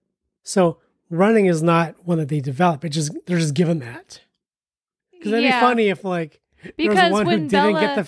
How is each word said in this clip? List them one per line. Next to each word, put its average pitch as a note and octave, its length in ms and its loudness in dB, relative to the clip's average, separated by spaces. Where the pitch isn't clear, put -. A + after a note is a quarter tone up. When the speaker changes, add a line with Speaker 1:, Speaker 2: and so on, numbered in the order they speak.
Speaker 1:
So E3+ 380 0
running G3 380 2
is E3 160 0
not E3+ 420 0
one E3+ 140 0
that D#3 100 -4
they D3+ 120 -2
develop. C#3+ 440 -2
It E3+ 40 -6
just, D3+ 240 -4
they're F3 120 -2
just D3+ 160 -2
given E3 240 0
that. A#2+ 440 -16
'Cause G#3 80 -6
that'd A3+ 140 0
Speaker 2:
Yeah. B3+ 160 2
Speaker 1:
be A#3+ 60 4
funny A#3 220 2
if, F#3+ 160 -4
like, F3 360 -6
there - 160 -18
was - 180 0
Speaker 2:
Because F4+ 160 2
Speaker 1:
one G#4 140 0
who F4 60 2
Speaker 2:
when D#4 160 -2
Speaker 1:
didn't D4 240 2
Speaker 2:
Bella D#4 80 -2
Speaker 1:
get C#4+ 160 -2
the G3+ 120 -2